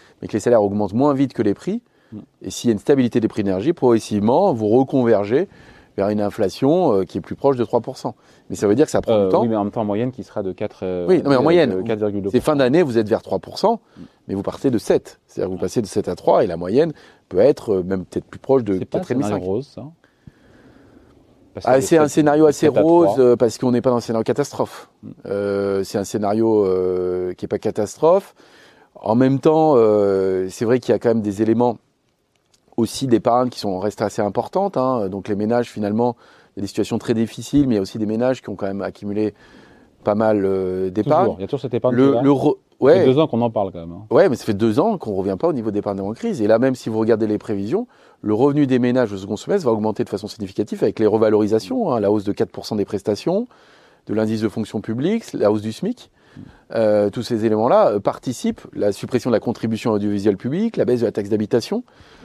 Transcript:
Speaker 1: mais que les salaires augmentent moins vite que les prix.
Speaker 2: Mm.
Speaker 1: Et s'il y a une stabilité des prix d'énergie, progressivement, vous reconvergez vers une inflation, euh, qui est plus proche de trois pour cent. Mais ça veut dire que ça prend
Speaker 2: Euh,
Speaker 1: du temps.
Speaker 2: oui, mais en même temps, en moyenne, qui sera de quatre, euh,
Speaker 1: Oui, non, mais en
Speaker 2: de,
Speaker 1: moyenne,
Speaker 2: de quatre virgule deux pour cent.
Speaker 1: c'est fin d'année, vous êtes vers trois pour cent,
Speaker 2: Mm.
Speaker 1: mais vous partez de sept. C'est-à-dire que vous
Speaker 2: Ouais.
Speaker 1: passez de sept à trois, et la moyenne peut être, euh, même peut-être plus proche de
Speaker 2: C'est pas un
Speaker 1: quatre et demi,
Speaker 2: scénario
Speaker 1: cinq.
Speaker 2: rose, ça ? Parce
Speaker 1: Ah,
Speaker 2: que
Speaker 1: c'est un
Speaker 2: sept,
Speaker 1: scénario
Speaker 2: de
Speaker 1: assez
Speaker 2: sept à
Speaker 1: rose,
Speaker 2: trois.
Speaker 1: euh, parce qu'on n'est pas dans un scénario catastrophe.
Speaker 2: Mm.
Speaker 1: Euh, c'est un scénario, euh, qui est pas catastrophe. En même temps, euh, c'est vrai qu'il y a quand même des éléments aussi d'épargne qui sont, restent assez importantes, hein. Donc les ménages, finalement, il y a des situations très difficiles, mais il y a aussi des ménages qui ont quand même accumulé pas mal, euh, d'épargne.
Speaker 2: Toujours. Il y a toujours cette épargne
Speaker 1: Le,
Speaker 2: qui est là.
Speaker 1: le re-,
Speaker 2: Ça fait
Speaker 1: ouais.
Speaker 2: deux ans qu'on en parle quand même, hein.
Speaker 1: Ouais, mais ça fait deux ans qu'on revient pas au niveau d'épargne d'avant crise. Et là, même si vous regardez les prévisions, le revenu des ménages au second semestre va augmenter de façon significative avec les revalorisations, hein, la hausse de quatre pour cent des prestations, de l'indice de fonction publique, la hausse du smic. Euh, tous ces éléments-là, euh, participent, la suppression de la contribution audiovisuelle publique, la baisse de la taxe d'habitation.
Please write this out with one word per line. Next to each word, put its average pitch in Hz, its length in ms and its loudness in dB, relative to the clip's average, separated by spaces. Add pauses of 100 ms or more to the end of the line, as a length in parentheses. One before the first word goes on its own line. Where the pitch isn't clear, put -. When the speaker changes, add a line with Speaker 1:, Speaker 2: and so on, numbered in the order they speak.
(200)
Speaker 1:
mais - 80 -12
que - 60 -8
les 110 60 -2
salaires 117 240 4
augmentent 101 320 -2
moins 139 180 4
vite 135 200 0
que 113 100 -4
les 101 100 2
prix. 214 300 -6 (280)
Speaker 2:
Mm. 107 60 -16 (240)
Speaker 1:
Et - 80 -12
s'il - 200 -2
y - 20 4
a - 20 0
une 98 60 -2
stabilité 123 400 2
des 107 80 2
prix 104 160 -4
d'énergie, 98 280 -2
progressivement, 120 800 2
vous 110 160 -2
reconvergez 120 800 2 (480)
vers 98 140 0
une 107 120 0
inflation, 135 680 0
euh, 95 120 2
qui - 160 -8
est - 20 -4
plus 92 140 -12
proche 139 200 2
de 120 80 -2
trois 113 180 0
pour 131 160 -12
cent. 123 180 -8 (340)
Mais 98 60 -8
ça 107 120 0
veut 101 60 4
dire 143 120 4
que - 60 -4
ça 104 80 0
prend 113 140 0
Speaker 2:
Euh, 101 120 4
Speaker 1:
du 92 60 0
temps. 175 120 4
Speaker 2:
oui, 170 40 0
mais 113 80 -2
en 104 80 0
même 101 80 -4
temps, 120 100 -6
en 107 40 -4
moyenne, 107 260 -4
qui 101 120 -14
sera - 180 -10
de 95 100 -6
quatre, - 300 -10
euh, 95 260 -4
Speaker 1:
Oui, 180 140 4
non, - 80 -2
mais 139 60 4
en 127 40 4
Speaker 2:
de, 123 40 2
Speaker 1:
moyenne, 160 260 4
Speaker 2:
de 92 140 -2
quatre 113 160 -4
virgule 101 240 -2
deux 98 60 -4
pour - 20 -2
cent. 123 80 2
Speaker 1:
c'est - 40 0
fin 156 120 2
d'année, 139 260 4
vous 123 160 0
êtes 110 100 2
vers 101 140 0
trois - 160 -4
pour - 220 -12
cent, 226 220 0 (160)
Speaker 2:
Mm. 92 40 -20 (260)
Speaker 1:
mais 98 60 -6
vous 98 100 -2
partez 135 280 -2
de 113 80 0
sept. - 480 -2
C'est-à-dire 95 220 -6
que - 20 -6
vous 92 60 -6
Speaker 2:
Ouais. 90 40 -10
Speaker 1:
passez 92 220 -2
de 95 40 -10
sept 101 220 -4
à 87 60 -6
trois, 165 280 2
et 107 40 0
la 85 100 -6
moyenne 113 360 0 (360)
peut 90 80 -2
être, 117 380 4
euh, 92 80 0
même 92 220 -4
peut-être - 200 -8
plus - 140 -20
proche 135 240 2
de 98 160 -2
Speaker 2:
C'est 95 60 -6
pas - 120 -6
un - 40 -2
Speaker 1:
quatre 160 100 -10
et - 20 -2
demi, 120 100 0
Speaker 2:
scénario 104 220 -4
Speaker 1:
cinq. - 60 -4
Speaker 2:
rose, 120 160 -4
ça ? - 160 -16 (1700)
Parce - 140 -8
Speaker 1:
Ah, 127 80 4
Speaker 2:
que 135 100 2
Speaker 1:
c'est 165 120 4
un 156 120 6
Speaker 2:
sept, - 60 -8
Speaker 1:
scénario 151 280 4
Speaker 2:
de 151 60 6
Speaker 1:
assez - 180 0
Speaker 2:
sept 135 100 2
à 104 40 4
Speaker 1:
rose, 165 320 4
Speaker 2:
trois. 123 80 2
Speaker 1:
euh, 123 160 6
parce 113 200 0
qu'on 127 140 0
n'est 123 80 2
pas 131 100 0
dans 123 60 2
un 117 60 -2
scénario 113 240 -4
catastrophe. - 640 -4 (120)
Speaker 2:
Mm. 107 80 -16 (180)
Speaker 1:
Euh, 101 580 -2
c'est - 120 -6
un 98 60 -2
scénario, 107 640 2
euh, 90 680 -2
qui - 120 -10
est - 20 -10
pas 101 120 -4
catastrophe. - 760 0 (600)
En 107 200 -2
même 131 240 2
temps, 156 380 4
euh, 98 720 2
c'est 113 160 -6
vrai 123 160 2
qu'il - 100 -2
y 110 40 6
a 101 40 0
quand - 80 -2
même 113 140 2
des 104 200 -4
éléments 113 360 2 (960)
aussi 117 320 -2
d'épargne 120 400 2
qui - 120 -10
sont, 95 200 -4
restent 101 220 -6
assez 107 200 -2
importantes, 123 540 -2
hein. 127 320 0
Donc 95 220 -8
les 104 60 -2
ménages, 117 360 -2
finalement, 107 460 -2 (380)
il - 40 -10
y - 0 -
a 101 40 -6
des 98 40 -6
situations - 300 -4
très 117 160 -4
difficiles, 120 560 -2
mais 113 60 0
il - 20 0
y - 20 0
a - 20 0
aussi 95 180 -8
des 107 60 -2
ménages 120 360 -2
qui - 80 -12
ont 104 60 -10
quand 98 120 -6
même 98 140 -6
accumulé 101 520 -4 (680)
pas 104 100 0
mal, 107 300 2
euh, 95 460 -2
d'épargne. 143 340 2
Speaker 2:
Toujours. 92 160 0
Il - 20 -10
y - 40 -4
a - 20 -8
toujours 139 140 -6
cette 123 120 -6
épargne 123 220 0
Speaker 1:
Le, 127 80 4
Speaker 2:
qui 139 80 6
est 123 40 0
là. 117 60 0
Speaker 1:
le 139 100 4
re-, 135 240 2
Speaker 2:
Ça - 240 -18
fait - 40 0
Speaker 1:
ouais. 160 220 6
Speaker 2:
deux 131 120 4
ans 156 100 2
qu'on 117 140 -2
en 120 80 0
parle 104 220 -2
quand 87 80 -14
même, 85 140 -12
hein. 101 160 -16
Speaker 1:
Ouais, 156 180 6
mais 131 80 0
ça - 80 -10
fait 110 100 -2
deux 110 280 2
ans 214 160 0
qu'on 110 160 -6
revient 95 260 -2
pas 165 80 -2
au 175 60 0
niveau 113 180 -4
d'épargne 101 240 -4
d'avant 98 160 -6
crise. 185 300 -6
Et 101 60 2
là, 113 120 6
même 131 160 2
si - 140 -10
vous 110 100 -2
regardez 113 280 2
les 104 100 -2
prévisions, 113 500 -6 (340)
le 107 120 -2
revenu 139 340 2
des 127 120 2
ménages 123 340 0
au 98 40 -8
second 101 200 -6
semestre 185 280 -4
va 117 60 2
augmenter 110 320 -2
de 101 60 -6
façon 104 180 -6
significative 104 560 -6
avec 113 160 -2
les 107 80 2
revalorisations, 110 880 2
hein, 113 80 0
la 101 100 2
hausse 104 140 0
de 98 80 -2
quatre - 180 -4
pour - 140 -14
cent 110 100 -6
des 98 100 -2
prestations, 160 640 -4 (600)
de 104 60 -6
l'indice 110 280 -2
de 107 80 -2
fonction 107 320 -6
publique, 156 500 -4
la 104 180 0
hausse 107 120 0
du 110 100 -6
smic. - 400 -8 (640)
Euh, 107 360 2
tous 113 140 -6
ces 113 220 -2
éléments-là, 120 460 4
euh, 104 100 -2
participent, - 600 -4 (120)
la 101 180 0
suppression 120 380 -4
de 117 60 4
la 101 40 0
contribution 113 520 -4
audiovisuelle 104 440 0
publique, 180 400 -4
la - 80 0
baisse 123 160 0
de 113 60 0
la 101 80 -2
taxe 101 160 -6
d'habitation. 113 560 -2 (400)